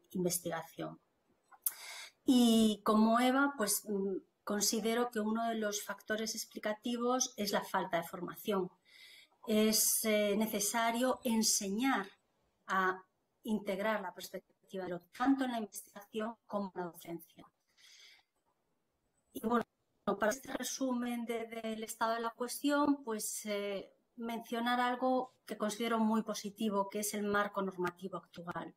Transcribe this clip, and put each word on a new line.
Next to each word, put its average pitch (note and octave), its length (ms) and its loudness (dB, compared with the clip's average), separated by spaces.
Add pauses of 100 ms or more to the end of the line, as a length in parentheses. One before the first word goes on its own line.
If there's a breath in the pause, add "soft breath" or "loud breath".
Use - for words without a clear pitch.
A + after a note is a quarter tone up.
(120)
investigación. E3 880 -4 (1300 loud breath)
Y A3+ 580 6
como A3 360 6
Eva, C4+ 380 4
pues, G3+ 320 0
mm, G3 280 0 (260)
considero A3+ 680 0
que A3 100 -4
uno A3 300 0
de A3+ 60 -2
los G#3 280 -2
factores A3 520 -6
explicativos A#3+ 1000 -2
es G3+ 140 -2
la G3 120 0
falta F3+ 340 -2
de E3+ 100 -2
formación. F#3 600 -4 (800 loud breath)
Es, G#3+ 580 4
eh, G#3 320 4
necesario A#3 880 0
enseñar A3 840 2 (600)
a F#3 360 0 (400)
integrar G3+ 580 0
la F3 120 -8
perspectiva - 480 -12
de - 80 -20
género, F3+ 320 -6 (160)
tanto C4+ 280 4
en B3 60 -2
la A#3 80 -4
investigación A3 760 -8 (120)
como G3+ 280 -4
en F3+ 60 -4
la F3 100 -6
docencia. - 540 -14 (1900 loud breath)
Y - 120 -6
bueno, A3+ 200 0 (540)
para G#3+ 120 2
este C4 220 -8
resumen B3 720 -4
de, A3+ 220 -4
del A3 360 -8
estado A3+ 300 -2
de A#3 80 -2
la A3+ 100 -2
cuestión, C#4+ 720 2
pues, G#3+ 420 -6
eh, G3+ 480 -4 (220)
mencionar A#3 640 -2
algo B3+ 560 0 (100)
que - 120 -8
considero A3+ 420 0
muy A3 240 4
positivo, G3+ 640 -2
que G#3+ 100 -4
es G#3 140 -4
el G#3 100 -2
marco G3+ 380 0
normativo F3+ 560 -4
actual. E3+ 600 -10